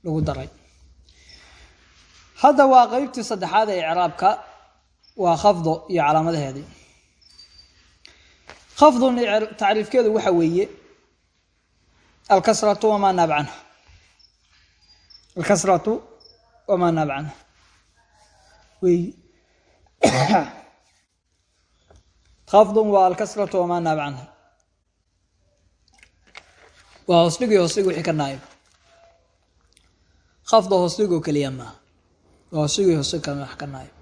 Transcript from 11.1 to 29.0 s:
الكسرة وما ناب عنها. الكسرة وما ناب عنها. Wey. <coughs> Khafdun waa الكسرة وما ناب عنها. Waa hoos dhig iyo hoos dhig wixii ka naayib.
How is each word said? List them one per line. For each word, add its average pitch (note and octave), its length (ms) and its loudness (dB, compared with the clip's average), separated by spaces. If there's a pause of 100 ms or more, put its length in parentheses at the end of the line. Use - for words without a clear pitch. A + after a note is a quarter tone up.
الكسرة G#3 560 2
وما G3+ 240 2
ناب E3+ 200 0
عنها. D3 240 -4 (1800)
الكسرة F#3+ 640 0 (680)
وما F3+ 240 0
ناب D#3 200 -2
عنها. C#3+ 240 -10 (1500)
Wey. F3 320 0 (880)
<coughs> D3 500 0 (2000)
Khafdun G#3+ 360 4
waa G3 200 4
الكسرة F#3+ 520 -4
وما F3 200 -2
ناب D#3+ 200 -2
عنها. C#3 280 -10 (2750)
Waa E3+ 160 6
hoos E3 160 0
dhig A#3+ 120 0
iyo G3 100 4
hoos E3+ 140 -2
dhig G3 120 0
wixii E3 160 -4
ka E3 100 -2
naayib. C#3 260 -4 (2000)